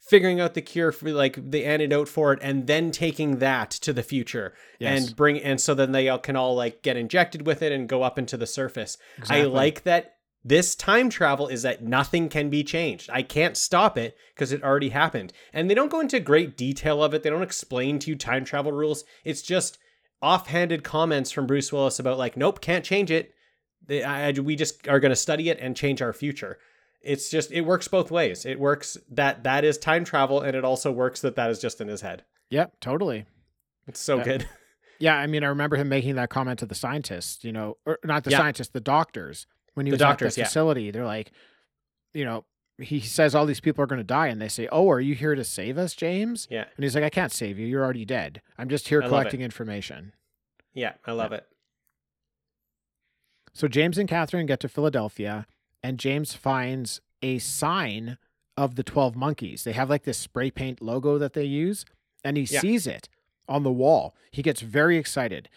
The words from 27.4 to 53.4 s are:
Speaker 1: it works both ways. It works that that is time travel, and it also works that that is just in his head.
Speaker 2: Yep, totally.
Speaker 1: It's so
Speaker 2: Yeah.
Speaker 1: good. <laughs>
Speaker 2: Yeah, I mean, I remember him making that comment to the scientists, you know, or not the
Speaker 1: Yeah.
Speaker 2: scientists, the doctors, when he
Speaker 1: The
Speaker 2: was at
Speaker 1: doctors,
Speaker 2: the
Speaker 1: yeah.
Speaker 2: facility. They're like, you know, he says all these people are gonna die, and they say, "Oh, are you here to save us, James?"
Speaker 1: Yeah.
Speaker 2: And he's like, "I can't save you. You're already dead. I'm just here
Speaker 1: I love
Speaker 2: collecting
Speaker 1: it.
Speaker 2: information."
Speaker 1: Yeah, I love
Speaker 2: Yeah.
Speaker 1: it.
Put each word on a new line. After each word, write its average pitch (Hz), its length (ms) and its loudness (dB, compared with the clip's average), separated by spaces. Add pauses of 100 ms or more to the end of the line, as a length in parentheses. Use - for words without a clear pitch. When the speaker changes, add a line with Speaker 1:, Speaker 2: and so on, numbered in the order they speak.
Speaker 1:
it 170 100 0
works 180 260 0
both 185 220 0
ways. 143 360 -2
It 131 140 -6
works 139 360 0 (140)
that 131 320 0
that 135 220 2
is 151 120 4
time 165 280 0
travel, 139 360 2
and 139 160 -2
it 131 80 -2
also 131 280 0
works 127 280 -2
that 127 160 -2
that 117 140 0
is 110 100 -4
just - 200 -6
in 104 80 -8
his 104 120 -8
head. 92 240 -10 (260)
Speaker 2:
Yep, 147 300 -2
totally. 131 460 -4 (600)
Speaker 1:
It's - 140 -14
so 139 180 0
Speaker 2:
Yeah. 120 60 -2
Speaker 1:
good. 131 280 -2
<laughs> - 60 -20 (420)
Speaker 2:
Yeah, 156 160 4
I 143 120 0
mean, 151 160 -2
I 143 40 0
remember 147 280 0
him 143 120 0
making 135 280 0
that 123 140 -2
comment 127 300 -4
to 120 60 -8
the 101 80 -10
scientists, 127 720 -8
you 113 80 -8
know, 110 240 -8 (100)
or 156 160 -2
not 151 220 -2
the 135 60 0
Speaker 1:
Yeah. 139 80 6
Speaker 2:
scientists, 143 320 0
the 127 100 -8
doctors, 113 640 -2 (280)
when 139 120 -4
he 139 40 -2
Speaker 1:
The 139 40 2
Speaker 2:
was 135 80 2
at 143 60 8
Speaker 1:
doctors, 127 260 2
Speaker 2:
the 123 60 -2
Speaker 1:
yeah. 113 60 0
Speaker 2:
facility. 135 440 0
They're 117 160 -6
like, 110 240 -8 (800)
you 147 120 -6
know, 117 200 -6 (340)
he 143 200 -4
says 143 340 2
all 151 140 4
these 143 140 -2
people 147 240 0
are - 20 0
gonna 127 160 -4
die, 139 240 0
and 110 160 -4
they 110 60 -6
say, - 240 -6
"Oh, 180 180 6
are 127 100 4
you 139 140 0
here 143 220 0
to 127 80 -4
save 123 340 -6
us, 175 160 -4
James?" 208 560 -4
Speaker 1:
Yeah. 113 140 -6 (100)
Speaker 2:
And 139 80 -10
he's 139 140 0
like, 151 80 2
"I 151 60 0
can't 175 200 -2
save 101 300 -6
you. 113 80 -6
You're 135 160 0
already 123 200 -2
dead. 98 380 -6 (140)
I'm 127 120 -8
just 139 200 -2
here 147 120 4
Speaker 1:
I 131 40 2
love 123 60 0
Speaker 2:
collecting 131 300 2
Speaker 1:
it. 127 40 -6
Speaker 2:
information." 104 720 -10 (600)
Speaker 1:
Yeah, 123 200 -4 (120)
I 120 60 -6
love 113 180 -4
Speaker 2:
Yeah. 107 80 -8
Speaker 1:
it. - 80 -18 (2000)